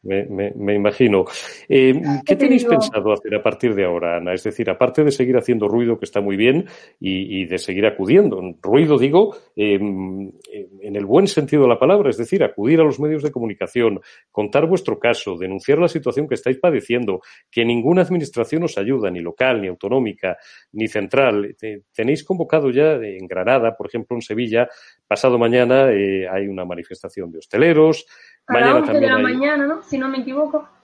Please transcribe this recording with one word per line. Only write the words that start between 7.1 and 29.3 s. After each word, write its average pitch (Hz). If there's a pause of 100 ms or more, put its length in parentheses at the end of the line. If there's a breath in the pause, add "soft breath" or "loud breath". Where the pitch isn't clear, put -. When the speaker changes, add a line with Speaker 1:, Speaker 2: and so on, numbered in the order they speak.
Speaker 1:
y 90
de 90
seguir 101
acudiendo. 113 (220)
Ruido, 139
digo, 165 (200 loud breath)
eh, 104
en 98
el 101
buen 165
sentido 151
de 123
la 113
palabra, 165
es 101
decir, 139
acudir 139
a -
los 131
medios 151
de 147
comunicación, 113 (320 soft breath)
contar 107
vuestro 180
caso, 107
denunciar 98
la 175
situación 143
que 123
estáis 131
padeciendo, 120 (280 soft breath)
que 117
ninguna 123
administración 160
os -
ayuda, 107
ni 87
local, 113
ni 95
autonómica, 101 (360 loud breath)
ni 107
central. 107
Te-, 104 (100)
tenéis 135
convocado 160
ya 147
en 101
Granada, 113
por -
ejemplo, 117
en 117
Sevilla, 113 (380 loud breath)
pasado 123
mañana, 123
eh, 98
hay 98
una 92
manifestación 87
de 82
hosteleros. 156 (420 soft breath)
Speaker 2:
A 254
las -
Speaker 1:
Mañana 302
Speaker 2:
once 285
de - (140)
Speaker 1:
también 262
Speaker 2:
la 262 (120)
Speaker 1:
hay 254